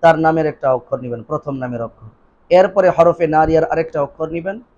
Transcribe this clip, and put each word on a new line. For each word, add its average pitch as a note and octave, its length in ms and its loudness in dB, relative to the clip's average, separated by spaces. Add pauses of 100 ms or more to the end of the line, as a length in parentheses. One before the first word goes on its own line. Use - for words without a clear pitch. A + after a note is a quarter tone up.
তার D#3+ 180 4
নামের D#3+ 280 0
একটা C#3 280 -2
অক্ষর B2+ 260 -6
নিবেন, A#2+ 220 -12
প্রথম C#3+ 340 -8
নামের B2 260 -8
অক্ষর, A2+ 260 -16 (400)
এরপরে F#3+ 420 4
হরফে E3+ 360 2
নারিয়ার D#3 380 2
আরেকটা D#3+ 380 -4
অক্ষর D#3 260 -8
নিবেন E3+ 320 -8 (180)